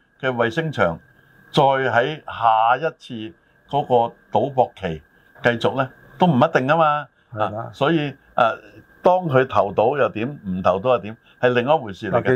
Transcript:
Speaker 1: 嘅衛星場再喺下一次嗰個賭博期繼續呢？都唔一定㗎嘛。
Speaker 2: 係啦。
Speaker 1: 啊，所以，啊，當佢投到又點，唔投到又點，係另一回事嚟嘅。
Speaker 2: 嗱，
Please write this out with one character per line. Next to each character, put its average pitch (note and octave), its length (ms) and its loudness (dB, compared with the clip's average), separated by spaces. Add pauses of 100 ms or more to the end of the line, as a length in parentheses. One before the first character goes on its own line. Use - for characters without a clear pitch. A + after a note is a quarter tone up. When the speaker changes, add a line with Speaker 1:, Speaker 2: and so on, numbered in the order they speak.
(200)
Speaker 1:
嘅 C3+ 140 -2
衛 A#2 160 0
星 D#3+ 200 -4
場 F2+ 280 0 (520)
再 D#3 120 2
喺 C3+ 640 0
下 A2+ 500 2
一 C3+ 40 -8 (180)
次 A2 360 -12 (340)
嗰 C#3 180 -4
個 A#2 280 2 (180)
賭 B2 200 0
博 B2+ 220 0
期 E2 280 -8 (400)
繼 B2 80 4
續 A2+ 260 -2
呢？ C3 120 -2 (300)
都 F#3 80 4
唔 D#3 100 4
一 A#2+ 40 4
定 C#3+ 260 2
㗎 D3+ 100 2
嘛。 D3 300 0 (260)
Speaker 2:
係 G#2+ 60 -10
啦。 G#2 260 -4
Speaker 1:
啊， A#2 80 -16
所 C#3 200 0
以， D3 180 -2 (240)
啊， A2+ 200 2 (480)
當 F3+ 140 4 (100)
佢 C3 200 4
投 G2+ 260 0
到 A2+ 260 0
又 A#2+ 100 2
點， G#2 200 -6 (180)
唔 F#2 160 -6
投 F#2 180 2
到 A#2+ 100 0
又 B2 100 4
點， G#2+ 160 -14 (240)
係 B2+ 100 2
另 A#2+ 140 0
一 D3+ 140 2
回 A2 140 -8
事 F#2+ 180 -8
嚟 F2+ 60 0
嘅。 A#2 60 0
Speaker 2:
嗱， - 140 -4